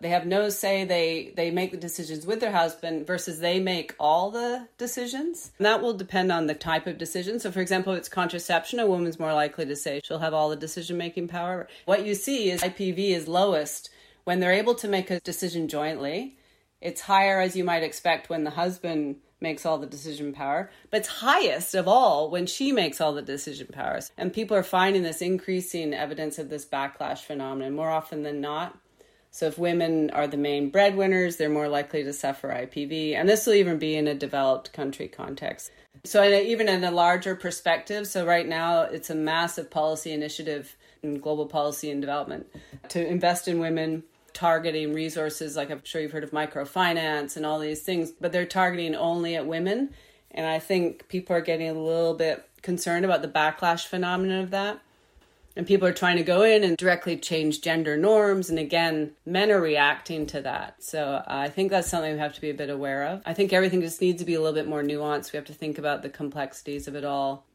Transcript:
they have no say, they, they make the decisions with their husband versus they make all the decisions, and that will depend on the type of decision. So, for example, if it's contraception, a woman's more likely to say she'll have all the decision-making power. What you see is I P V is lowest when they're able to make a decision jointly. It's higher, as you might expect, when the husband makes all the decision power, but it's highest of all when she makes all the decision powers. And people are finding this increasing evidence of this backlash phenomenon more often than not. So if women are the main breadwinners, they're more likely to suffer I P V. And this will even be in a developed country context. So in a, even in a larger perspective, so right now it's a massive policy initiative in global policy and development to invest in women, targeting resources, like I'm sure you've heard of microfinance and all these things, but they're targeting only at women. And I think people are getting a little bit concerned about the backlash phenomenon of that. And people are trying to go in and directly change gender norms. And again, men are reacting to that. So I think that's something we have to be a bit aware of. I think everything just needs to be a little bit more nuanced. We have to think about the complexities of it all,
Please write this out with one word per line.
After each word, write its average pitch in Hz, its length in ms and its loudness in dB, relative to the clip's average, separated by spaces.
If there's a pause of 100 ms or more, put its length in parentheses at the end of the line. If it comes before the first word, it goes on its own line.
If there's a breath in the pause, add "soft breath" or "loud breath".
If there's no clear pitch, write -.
they 170 80 -4
have 175 160 2
no 202 240 2
say, 196 340 0
they, 165 540 0
they 170 140 0
make 180 200 0
the 185 60 -8
decisions 160 480 -8
with 220 160 -2
their 220 100 0
husband 165 560 0
versus 175 320 -4
they 175 220 2
make 185 360 -2
all 165 320 4
the 240 380 -4 (100)
decisions, 262 800 -6
and 196 80 2
that 220 160 4
will 240 120 0
depend 185 400 0
on 165 140 0
the 151 60 0
type 160 320 -2
of 170 120 -6
decision. 180 420 -4
So, 214 100 -6
for 185 120 -2
example, 190 320 0
if 175 60 -2
it's 170 100 -10
contraception, 175 720 -2
a 226 80 2
woman's 170 320 0
more 156 140 -2
likely 151 340 0
to 143 100 -6
say 143 260 -6
she'll 156 160 -6
have 160 140 -2
all 156 160 2
the 156 80 -2
decision-making 170 720 -6
power. 175 400 -6 (160 loud breath)
What 190 200 4
you 208 80 0
see 214 380 0
is 175 100 -2
I 180 80 0
P 185 220 -2
V 190 220 2
is 160 160 -2
lowest 175 600 2 (360 soft breath)
when 180 160 2
they're 180 100 4
able 214 240 4
to 220 140 -4
make 190 200 0
a 180 120 -2
decision 170 480 -4
jointly. 156 680 -4 (440 soft breath)
It's 175 180 -6
higher, 196 400 4
as 185 160 2
you 185 80 0
might 170 200 2
expect, - 460 0
when 160 140 -2
the 151 80 -2
husband 165 680 -2 (180)
makes 160 260 -4
all 160 120 2
the 143 80 -8
decision 147 480 -8
power, 147 360 -2 (200 loud breath)
but 214 120 0
it's 208 60 -6
highest 220 680 2
of 180 120 2
all 180 420 6
when 175 180 -2
she 269 240 -2
makes 185 280 2
all 156 140 2
the 143 80 -6
decision 139 500 -8
powers. - 460 -6
And 180 160 -4
people 220 240 0
are 185 60 4
finding 190 400 4
this 160 180 -4
increasing 180 720 -2
evidence 156 460 -6
of 143 100 -10
this 151 160 -10
backlash 139 540 -6
phenomenon 135 560 -6
more 160 140 -2
often 156 340 -4
than 147 180 -6
not. 151 360 -6 (520 soft breath)
So - 160 -4
if 156 140 -2
women 165 500 2
are 147 160 0
the 143 120 -4
main 143 340 0
breadwinners, 190 640 4
they're 151 140 0
more 151 180 0
likely 147 360 -2
to 143 100 -6
suffer 139 380 -4
I 123 140 -4
P 143 200 -6
V. 156 300 -2
And 180 140 4
this 214 160 6
will 226 80 6
even 180 240 6
be 156 180 0
in 151 120 2
a 147 80 0
developed 139 580 0
country 139 340 -6
context. - 640 -10 (340 loud breath)
So 208 200 6
in 202 100 8
a, 202 80 6
even 220 280 2
in 185 140 2
a 180 80 2
larger 180 440 4
perspective, 185 720 -2
so 185 180 -2
right 170 220 4
now 165 360 2
it's - 280 -6
a 160 40 -4
massive 160 540 -2
policy 156 420 -2
initiative 151 640 -6 (280 soft breath)
in 147 160 -4
global 151 260 -2
policy 147 460 -2
and 143 100 -4
development 143 460 -6 (420 loud breath)
to 170 160 0
invest 175 420 0
in 170 120 0
women, 160 440 -2 (300)
targeting 160 600 0
resources, 156 640 -4
like 147 160 -4
I'm 139 120 -8
sure - 180 -6
you've 147 100 -6
heard 151 120 -6
of 147 80 -10
microfinance 151 1040 -2
and 156 100 -4
all 156 140 0
these 151 220 -4
things, 170 300 -2
but 175 200 -4
they're 180 140 0
targeting 180 500 0
only 170 400 0
at 147 120 -2
women. 190 460 -2 (380 loud breath)
And 160 140 -4
I 160 140 0
think 175 480 0
people 180 280 -2
are 170 60 4
getting 160 280 0
a 160 40 -4
little 165 400 2
bit 160 340 0 (140)
concerned 175 420 0
about 170 200 4
the 156 40 -4
backlash 156 580 2
phenomenon 185 580 -2
of 185 80 -8
that. 196 280 -2 (760 soft breath)
And 175 100 -4
people 185 220 6
are 180 60 4
trying 180 240 4
to 165 60 2
go 180 200 6
in 220 200 8
and 170 140 4
directly 175 400 2
change 156 440 0
gender 160 360 0
norms. 196 540 4
And 160 80 2
again, 156 540 0 (120)
men 190 240 2
are 202 100 6
reacting 151 680 2
to 151 140 -6
that. - 420 -8
So 143 420 -4
I 139 240 -4
think 190 220 0
that's 180 180 2
something 160 240 -2
we 151 60 -4
have 147 160 -4
to - 60 -20
be 151 100 -4
a - 20 -6
bit 143 160 -6
aware 139 380 -4
of. 190 180 -6
I 165 80 -4
think 190 180 2
everything 185 300 6
just 165 180 -4
needs 180 200 2
to 175 60 -6
be 170 100 0
a 160 40 2
little 156 140 2
bit 151 140 -2
more 151 160 -2
nuanced. 147 500 -2
We 151 40 -6
have 147 100 -10
to 151 80 -16
think 151 240 -6
about 143 240 -2
the 139 60 -10
complexities 143 800 -8
of 139 60 -8
it 143 100 -8
all, 139 520 -2